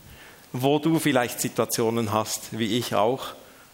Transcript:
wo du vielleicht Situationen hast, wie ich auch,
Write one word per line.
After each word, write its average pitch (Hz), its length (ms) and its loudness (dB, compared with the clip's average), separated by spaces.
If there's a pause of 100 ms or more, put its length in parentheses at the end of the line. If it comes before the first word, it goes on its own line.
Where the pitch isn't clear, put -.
(520)
wo 139 280 2
du 160 200 2
vielleicht 127 420 0
Situationen 113 720 0
hast, - 440 -2
wie 110 200 0
ich 120 180 -4
auch, 113 380 0 (400)